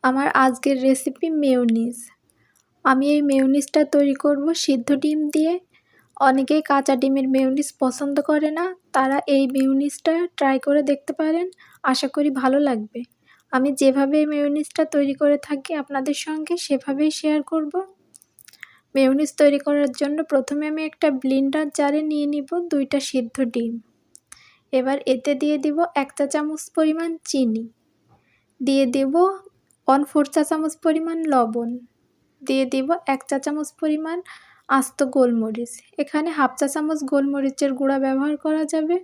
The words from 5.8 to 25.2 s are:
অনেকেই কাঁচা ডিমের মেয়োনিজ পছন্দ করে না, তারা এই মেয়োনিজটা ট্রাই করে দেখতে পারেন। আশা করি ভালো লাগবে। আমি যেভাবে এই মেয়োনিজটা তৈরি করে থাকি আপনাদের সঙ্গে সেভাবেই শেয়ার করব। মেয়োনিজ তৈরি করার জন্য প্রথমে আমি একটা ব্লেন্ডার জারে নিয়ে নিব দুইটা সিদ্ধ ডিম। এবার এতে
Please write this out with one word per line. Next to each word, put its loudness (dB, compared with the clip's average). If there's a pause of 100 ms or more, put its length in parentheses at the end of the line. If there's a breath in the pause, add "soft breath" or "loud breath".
অনেকেই 2
কাঁচা 4
ডিমের 2
মেয়োনিজ 0 (100)
পছন্দ -2 (120)
করে 2
না, -2 (280)
তারা 2 (160)
এই 4 (100)
মেয়োনিজটা 0 (220)
ট্রাই 2 (100)
করে 4 (100)
দেখতে -4
পারেন। 0 (380 soft breath)
আশা 0
করি 0 (120)
ভালো 2 (100)
লাগবে। -6 (520 soft breath)
আমি 2 (120)
যেভাবে 4
এই 0
মেয়োনিজটা -2 (120)
তৈরি 2
করে 2 (100)
থাকি -6 (120)
আপনাদের -4
সঙ্গে -4 (100)
সেভাবেই 0
শেয়ার 0 (120)
করব। -2 (1200 loud breath)
মেয়োনিজ 2 (100)
তৈরি 6
করার 0 (100)
জন্য -2 (120)
প্রথমে 0
আমি -4
একটা 0 (120)
ব্লেন্ডার 0 (120)
জারে 0 (100)
নিয়ে -2
নিব -4 (220)
দুইটা -2 (100)
সিদ্ধ -4 (160)
ডিম। -4 (1000 loud breath)
এবার 0
এতে 0